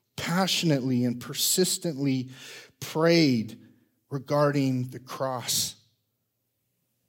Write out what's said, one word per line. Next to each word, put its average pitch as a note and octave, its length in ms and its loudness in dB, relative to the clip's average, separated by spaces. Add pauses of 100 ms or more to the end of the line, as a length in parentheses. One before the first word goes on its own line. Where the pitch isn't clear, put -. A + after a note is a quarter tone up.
(160)
passionately C#3+ 880 0
and A#2+ 160 -2
persistently C#3 1080 -2 (500)
prayed D#3 760 4 (500)
regarding C#3 800 0
the B2+ 80 -14
cross. - 760 -4 (1300)